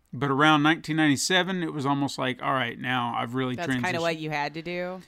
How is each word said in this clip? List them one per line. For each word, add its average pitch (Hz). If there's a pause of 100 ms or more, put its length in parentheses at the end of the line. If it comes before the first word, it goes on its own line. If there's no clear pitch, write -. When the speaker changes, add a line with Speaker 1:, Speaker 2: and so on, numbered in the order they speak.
(140)
Speaker 1:
but 139
around 147
nineteen 156
ninety-seven, 175
it 156
was 143
almost 139
like, 127
"All 143
right, 123
now 127
I've 120
really 127
Speaker 2:
That's 170
kinda 127
Speaker 1:
transitioned." 170
Speaker 2:
what 165
you 156
had 147
to 160
do, 180